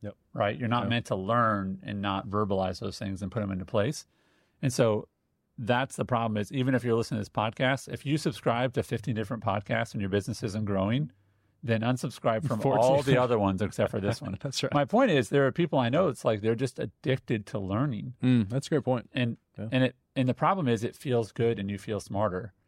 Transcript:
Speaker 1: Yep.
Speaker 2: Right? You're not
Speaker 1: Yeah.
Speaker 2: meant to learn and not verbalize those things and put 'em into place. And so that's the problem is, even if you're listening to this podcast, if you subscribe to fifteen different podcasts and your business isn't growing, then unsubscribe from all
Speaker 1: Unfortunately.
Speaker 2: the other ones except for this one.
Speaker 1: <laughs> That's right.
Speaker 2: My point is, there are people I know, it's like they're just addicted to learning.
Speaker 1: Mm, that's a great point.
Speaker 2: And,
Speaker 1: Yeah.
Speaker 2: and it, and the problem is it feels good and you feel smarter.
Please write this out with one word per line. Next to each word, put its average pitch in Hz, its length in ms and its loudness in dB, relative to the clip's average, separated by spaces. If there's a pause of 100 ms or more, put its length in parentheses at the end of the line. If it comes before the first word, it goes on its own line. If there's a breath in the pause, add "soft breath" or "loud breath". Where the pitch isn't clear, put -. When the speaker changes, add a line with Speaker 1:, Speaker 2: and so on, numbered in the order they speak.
Speaker 1:
Yep. 104 140 -10 (180)
Speaker 2:
Right? 107 240 0
You're 123 120 -2
not 120 160 2
Speaker 1:
Yeah. 120 40 0
Speaker 2:
meant 117 180 0
to 113 80 -2
learn 98 680 0
and 101 180 -6
not 98 280 -2
verbalize 95 500 0
those 101 180 -8
things 98 240 -6
and 95 100 -6
put 107 120 -4
'em 98 80 -4
into 92 140 -6
place. 113 400 0 (560)
And 135 120 0
so 113 340 4 (500)
that's 123 380 0
the 117 100 -4
problem 113 320 0
is, 107 140 -4
even 135 220 0
if 120 100 2
you're 117 120 2
listening 113 220 0
to 104 40 -2
this 98 80 -8
podcast, 127 640 -2
if - 140 -10
you 147 120 0
subscribe 127 560 -2
to 120 100 -2
fifteen - 320 -4
different 110 280 -6
podcasts 113 500 -2
and 110 80 -6
your 98 80 -2
business 101 320 -2
isn't 107 240 -4
growing, 101 460 0 (500)
then 113 200 0
unsubscribe 123 640 -2
from 110 140 -2
all 135 140 2
Speaker 1:
Unfortunately. 131 400 4
Speaker 2:
the 123 60 6
other 123 160 4
ones 98 240 2
except 104 300 0
for 107 80 -2
this 101 220 -2
one. 95 160 -6
Speaker 1:
<laughs> - 40 -14
That's - 220 -6
right. 135 100 -2
Speaker 2:
My 143 120 4
point 233 260 4
is, 135 160 4
there 139 180 4
are 127 60 2
people 165 260 0
I 120 120 2
know, 165 180 2
it's - 160 -4
like 110 160 2
they're 110 160 2
just 127 240 -4
addicted 120 680 -2
to - 120 -6
learning. 110 540 -2 (100)
Speaker 1:
Mm, 123 240 4
that's 123 200 -4
a - 20 -4
great 143 160 2
point. 123 280 -2
Speaker 2:
And, 120 220 -2 (220)
Speaker 1:
Yeah. 104 120 -6
Speaker 2:
and 127 140 2
it, 127 120 0 (200)
and 127 140 2
the 123 40 4
problem 160 360 2
is 113 160 2
it - 100 -4
feels 117 380 -2
good 117 260 2
and 98 100 -4
you 101 80 -4
feel 101 220 -6
smarter. 98 540 -4 (140)